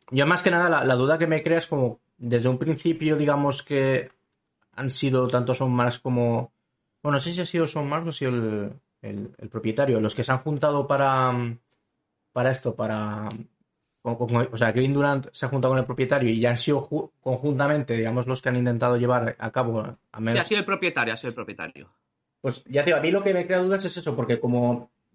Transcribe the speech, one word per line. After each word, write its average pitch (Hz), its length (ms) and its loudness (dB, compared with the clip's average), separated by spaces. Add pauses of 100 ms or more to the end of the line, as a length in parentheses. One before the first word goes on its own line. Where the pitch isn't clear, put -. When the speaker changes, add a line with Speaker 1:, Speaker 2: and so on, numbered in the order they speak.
(100)
Speaker 1:
Yo 135 160 2
más 175 160 2
que 185 80 4
nada 175 180 2
la, 147 160 2
la 131 100 4
duda 139 240 2
que 165 80 0
me 156 160 0
crea 165 160 2
es 160 80 -4
como 127 340 -2 (160)
desde 120 320 0
un 127 100 0
principio, 156 580 0
digamos 143 460 2
que 135 480 0 (600)
han 131 180 -4
sido 131 380 2
tanto 123 260 0
Sean 131 180 0
Marks 123 260 2
como, 120 540 -2 (500)
bueno, 147 140 0
no - 20 2
sé 170 140 -4
si 175 80 -4
ha 170 60 -4
sido 165 200 0
Sean 147 220 -4
Marks 160 180 -4
o 165 40 -4
ha - 20 -8
sido 131 180 -2
el, 110 420 -2 (300)
el, 104 360 -10
el 107 100 -14
propietario, 113 520 0
los 107 140 0
que 120 100 -2
se 135 80 0
han 127 60 2
juntado 147 480 0
para, 131 460 2 (1000)
para 127 180 2
esto, 127 240 -4
para, 107 540 -4 (720)
o, 123 80 -4
o, 120 420 0
o 113 40 -10
sea, 113 180 2
Kevin 131 180 2
Durant 143 400 0
se - 140 -6
ha - 20 -2
juntado 131 240 0
con 131 60 2
el 120 80 0
propietario 127 420 0
y 113 120 2
ya 120 100 4
han 120 60 0
sido 139 260 0
ju-, - 280 -6 (100)
conjuntamente, 135 720 0
digamos, 113 320 0
los 127 160 -4
que 131 80 -2
han 123 60 0
intentado 123 400 2
llevar 120 420 0
a 113 140 -8
cabo, 117 440 -2 (160)
a 110 80 -14
menos 113 200 0
Speaker 2:
Sí, - 0 -
ha 170 80 -2
sido 208 120 2
el - 60 -4
propietario, 160 480 -2
ha - 20 -8
sido 123 140 -8
el 113 60 -12
propietario. 85 520 -12 (520)
Speaker 1:
Pues 131 260 -4
ya 139 180 0
te 175 60 4
digo, 156 80 4
a - 40 0
mí 165 80 2
lo 196 120 2
que 196 100 2
me 175 140 0
crea 185 140 0
dudas 190 240 0
es 175 120 -6
eso, 160 180 -4
porque 120 240 0
como 120 520 0 (240)